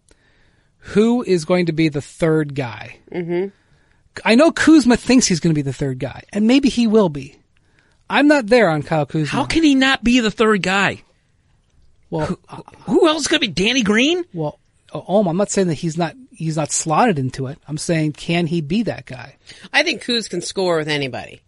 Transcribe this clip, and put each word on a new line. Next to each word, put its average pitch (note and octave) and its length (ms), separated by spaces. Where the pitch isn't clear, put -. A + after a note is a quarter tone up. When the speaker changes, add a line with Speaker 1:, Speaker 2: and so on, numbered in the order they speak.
Speaker 1:
who A#3 440
is F3+ 220
going F3+ 220
to D#3+ 60
be D#3+ 160
the C#3+ 120
third D#3 540
guy? B2 420
Speaker 2:
Mm-hmm. F3+ 380
Speaker 1:
I G#3 100
know D#4 160
Kuzma B3+ 460
thinks B3 300
he's F3 120
gonna E3 160
be D3 60
the C3+ 120
third C3 260
guy, C3 240
and G#3+ 140
maybe C4+ 220
he A#3 180
will G3 220
be. C#3 260
I'm C4 180
not C#4+ 200
there G#3+ 220
on D3+ 140
Kyle D3+ 220
Kuzma. D#3 220
Speaker 3:
How A#3+ 180
can E4 180
he C#4+ 120
not C4 280
be A#3+ 160
the G#3+ 120
third A3 300
guy? F#3 420
Speaker 1:
Well, D#3 160
Speaker 3:
Who, F3 140
who E4 260
else D#4 140
is C4 60
gonna D#4 120
be C4 80
Danny A3 360
Green? C4+ 500
Speaker 1:
Well, D#3 260
Om, F#3 360
I'm D#3+ 80
not G3+ 120
saying F#3+ 200
that D#3 60
he's D#3+ 220
not, E3 160
he's D#3+ 240
not D3+ 160
slotted F3 440
into C3 300
it. C3+ 100
I'm D3+ 80
saying, D#3 360
can E3+ 340
he E3 120
be E3 240
that D#3 220
guy? B2+ 320
Speaker 2:
I C#4+ 120
think D#4 200
Kuz A#3 260
can F3 120
score F3+ 360
with D3+ 120
anybody. C3 580